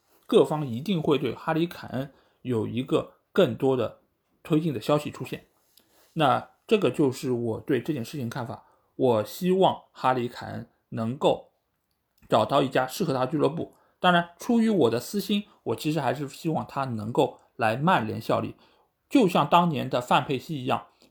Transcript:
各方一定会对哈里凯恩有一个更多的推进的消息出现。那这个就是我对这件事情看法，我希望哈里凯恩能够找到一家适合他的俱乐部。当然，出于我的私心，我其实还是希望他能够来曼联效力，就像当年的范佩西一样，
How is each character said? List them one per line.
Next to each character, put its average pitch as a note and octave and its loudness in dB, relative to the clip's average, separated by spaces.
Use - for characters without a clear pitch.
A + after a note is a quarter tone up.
各 G3 6
方 D3+ 0
一 A#2+ -6
定 E3+ -2
会 D3+ 2
对 B2+ -2
哈 - -6
里 D#3+ 0
凯 - -12
恩 C3+ -8
有 A2+ -2
一 A2 -4
个 - -4
更 C3+ 4
多 C3 2
的 A2 -4
推 D#3 2
进 D#3+ -2
的 G#2+ -6
消 D3 2
息 D3 -4
出 - -12
现。 - -12
那 B2+ 2
这 A3 4
个 D3+ 2
就 C#3+ 2
是 B2+ -6
我 A#2 -4
对 B2+ -2
这 D3+ -6
件 B2 -6
事 D#3 -12
情 A#2+ -6
看 B2 -8
法， - -14
我 A#2+ 2
希 F3+ -4
望 F#3 2
哈 C3 0
里 B2 -2
凯 - -12
恩 A2 -10
能 A#2+ -6
够 - 0
找 A2+ 4
到 C#3 2
一 C3+ 0
家 C3 0
适 - -6
合 C#3 -2
他 B2+ -2
的 C3 -2
俱 D#3 -2
乐 C#3 2
部。 D#3 -6
当 F3+ 4
然， E3+ 2
出 A#3 2
于 A3+ 4
我 D#3+ 4
的 A#2 0
私 - -6
心， G#3 -2
我 A#2+ -2
其 D#3 -4
实 D#3 -2
还 B2 0
是 C#3 -6
希 - -8
望 C3+ -4
他 C#3 -6
能 A2+ -6
够 C#3 2
来 A2+ 0
曼 D3+ 2
联 G#2+ -6
效 A2+ 0
力， G#2+ -8
就 B3+ 6
像 D#3+ 2
当 F3 6
年 B2+ -2
的 C3 0
范 D3 2
佩 C#3 -2
西 C3 -8
一 - -8
样， A#2+ -2